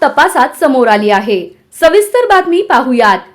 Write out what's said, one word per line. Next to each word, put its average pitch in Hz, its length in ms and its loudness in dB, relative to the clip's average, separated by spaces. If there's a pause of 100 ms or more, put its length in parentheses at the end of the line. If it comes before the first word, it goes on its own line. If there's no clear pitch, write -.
तपासात 294 460 0 (100)
समोर 262 280 0
आली 208 220 0
आहे. 202 400 -2 (320)
सविस्तर 415 440 2
बातमी 370 360 0
पाहूयात. 233 580 0 (160)